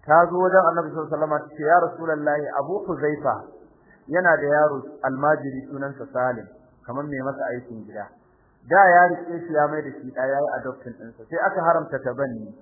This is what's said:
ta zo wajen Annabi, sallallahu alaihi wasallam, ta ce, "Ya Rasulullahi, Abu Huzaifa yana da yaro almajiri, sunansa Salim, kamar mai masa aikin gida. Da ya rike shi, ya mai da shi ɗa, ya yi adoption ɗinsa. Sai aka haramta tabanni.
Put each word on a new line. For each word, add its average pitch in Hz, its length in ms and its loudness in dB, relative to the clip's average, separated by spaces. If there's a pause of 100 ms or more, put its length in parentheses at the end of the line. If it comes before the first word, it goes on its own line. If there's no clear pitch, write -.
ta 151 180 6
zo 170 120 -6
wajen 185 260 4
Annabi, 165 260 0
sallallahu 151 220 -8
alaihi 151 80 -4
wasallam, 151 160 0
ta - 200 -8
ce, 151 80 -8
"Ya 160 160 6
Rasulullahi, 151 720 -2
Abu 151 280 -4
Huzaifa 147 560 -2 (720)
yana 170 280 4
da 143 120 -2
yaro 147 300 2 (200)
almajiri, 135 720 -2
sunansa 139 400 -10
Salim, 123 400 -4 (320)
kamar 131 240 -10
mai 143 160 -8
masa 131 260 -6
aikin 120 380 -10
gida. 104 240 -14 (600)
Da 185 160 6
ya 175 220 10
rike 170 420 -4
shi, 160 60 -8
ya 147 140 4
mai 151 140 -4
da 139 100 -10
shi 127 200 -14
ɗa, 127 120 -4
ya 135 160 0
yi 147 140 -2
adoption 127 400 -10
ɗinsa. 113 300 -20
Sai 165 160 -8
aka 185 220 0
haramta 160 380 0
tabanni. 127 520 -6 (100)